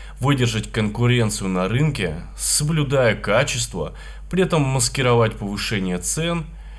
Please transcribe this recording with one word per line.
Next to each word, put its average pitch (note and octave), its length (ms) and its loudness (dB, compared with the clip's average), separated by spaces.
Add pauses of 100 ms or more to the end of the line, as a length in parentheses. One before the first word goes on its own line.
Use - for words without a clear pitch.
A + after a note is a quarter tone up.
(220)
выдержать A#2+ 500 2
конкуренцию A2 760 2
на F#2 180 0
рынке, A2 540 0 (160)
соблюдая C#3 760 2
качество, A2+ 800 0 (340)
при F3+ 140 2
этом D#3+ 180 2
маскировать B2 720 2
повышение G2 640 -2
цен E3 480 -2 (340)